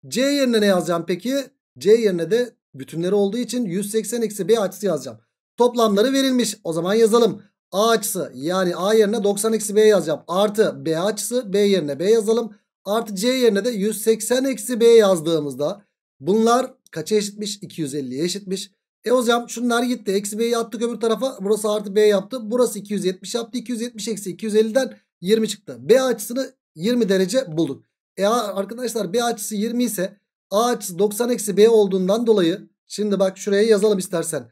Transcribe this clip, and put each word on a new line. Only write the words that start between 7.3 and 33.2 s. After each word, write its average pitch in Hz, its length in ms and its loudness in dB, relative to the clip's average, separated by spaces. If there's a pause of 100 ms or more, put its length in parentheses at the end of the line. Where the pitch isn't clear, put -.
A 208 180 2
açısı 214 460 -2
yani 175 420 -2
A 196 180 0
yerine 208 300 2
doksan 208 280 0
eksi 214 240 -4
B 214 40 6
yazacağım. 170 480 4
Artı 180 580 0
B 160 120 0
açısı 208 540 -4
B 202 60 0
yerine 175 400 0
B 185 120 0
yazalım. 226 440 0 (300)
Artı 220 300 -4
C 196 140 -2
yerine 233 360 2
de 247 60 -2
yüz 208 320 -4
seksen 226 420 0
eksi 247 360 -4
B 233 60 6
yazdığımızda 165 960 4 (380)
bunlar 226 540 2 (160)
kaça 165 260 -2
eşitmiş? 208 460 -4
İki - 180 -12
yüz 139 140 -4
elliye 135 300 -4
eşitmiş. 190 460 -6 (340)
E 220 60 -4
hocam 240 380 2
şunlar 240 340 -2
gitti. 240 300 -2
Eksi 202 260 -4
B'yi 233 200 0
attık 226 240 -6
öbür 233 180 -6
tarafa. 226 400 -2
Burası 208 300 -2
artı 208 240 -4
B 214 60 4
yaptı. 208 420 2
Burası 226 360 -2
iki 208 160 -8
yüz 180 100 -4
yetmiş 185 300 -6
yaptı. 233 240 -8
İki 247 140 -8
yüz 220 80 -6
yetmiş 226 280 -8
eksi 208 220 -6
iki 196 160 -10
yüz 208 80 -4
elliden 220 440 2 (220)
yirmi 214 280 2
çıktı. - 320 -12
B 214 220 6
açısını 254 500 -4 (220)
yirmi 220 340 0
derece 185 480 0
bulduk. 139 280 -4 (320)
E 190 100 0
A, 214 280 0
arkadaşlar 202 580 -6
B 240 100 0
açısı 233 320 -4
yirmi 233 300 -2
ise 196 320 -4 (340)
A 208 140 2
açısı 233 340 -4
doksan 208 320 0
eksi 202 260 -4
B 214 120 8
olduğundan 202 580 2
dolayı 196 420 2 (180)
şimdi 202 320 -2
bak 190 200 0